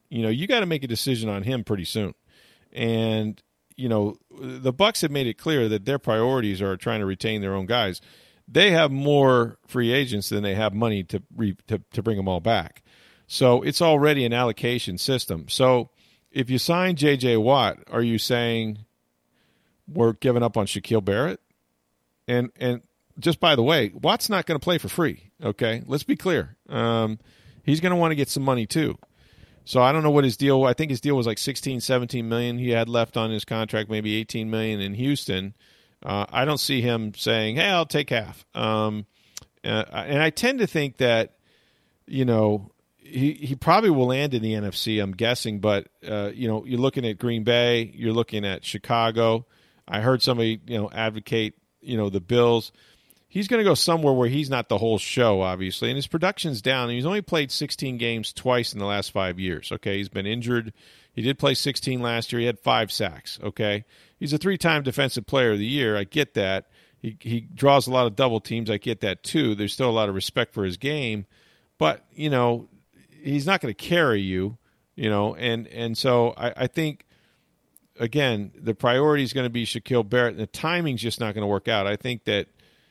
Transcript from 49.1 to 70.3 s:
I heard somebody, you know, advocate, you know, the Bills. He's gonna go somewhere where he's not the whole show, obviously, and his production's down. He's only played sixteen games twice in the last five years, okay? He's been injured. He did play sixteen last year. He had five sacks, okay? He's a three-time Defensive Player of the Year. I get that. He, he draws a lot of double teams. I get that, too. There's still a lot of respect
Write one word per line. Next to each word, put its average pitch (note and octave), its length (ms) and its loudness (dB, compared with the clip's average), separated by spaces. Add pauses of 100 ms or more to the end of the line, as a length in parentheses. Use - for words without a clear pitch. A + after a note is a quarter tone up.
I - 140 -4
heard B2 220 2
somebody, A2+ 440 0
you A#2+ 120 -6
know, G#2 160 -4
advocate, A2 600 -4 (260)
you B2+ 160 -6
know, G#2 120 0
the F#2+ 120 -2
Bills. A#2 500 2 (580)
He's G3 200 -4
gonna A3+ 160 2
go F3+ 80 6
somewhere D#3+ 400 4
where B2+ 160 2
he's C#3 200 -2
not B2 200 -2
the G#2+ 80 2
whole A2+ 200 2
show, G#2+ 440 2
obviously, F#2 480 -2
and C3 80 -4
his C3+ 100 -6
production's E3 540 -2
down. C3 280 0
He's A#2+ 160 -4
only G3 160 -2
played D3+ 300 -2
sixteen C3+ 460 -6
games A#2 360 -4
twice B2 380 0
in G#2 80 -10
the G2 60 -4
last G2+ 260 -4
five F#2 280 -2
years, F#2 320 -6
okay? G2 260 -4
He's G2 120 -6
been G2 160 -6
injured. A#2 480 -2 (400)
He A#2 80 -6
did C3 160 -2
play C#3 160 2
sixteen C3 480 -4
last A#2 300 -2
year. A#2+ 80 -2
He A#2 60 0
had A#2+ 140 0
five A#2 320 2
sacks, - 520 -6
okay? G#2 400 -2 (340)
He's D3 160 -6
a D3+ 40 2
three-time E3 440 0
Defensive C3 460 -2
Player B2+ 240 2
of G#2 80 0
the G#2 60 -2
Year. A#2+ 300 0
I G2+ 100 -2
get - 280 -2
that. F#2+ 360 -2 (300)
He, A2+ 200 -10
he A#2 220 -4
draws C#3 440 4
a B2+ 60 -6
lot B2+ 160 4
of G#2 80 -4
double B2 240 2
teams. A2+ 320 -4
I G#2 60 -2
get A2 240 -6
that, F#2+ 200 -4
too. C3+ 320 0
There's G2+ 200 -4
still B2+ 160 0
a - 20 2
lot A2 180 2
of F#2+ 60 -4
respect A2+ 400 -4